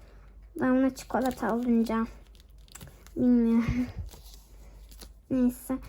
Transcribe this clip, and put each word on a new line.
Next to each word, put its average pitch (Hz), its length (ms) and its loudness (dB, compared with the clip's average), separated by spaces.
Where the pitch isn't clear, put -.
Damla 262 360 2
çikolata 247 520 -2
alınca. 226 600 0
Bilmiyorum. 240 720 2
<laughs> - 800 -20
Neyse. 254 480 0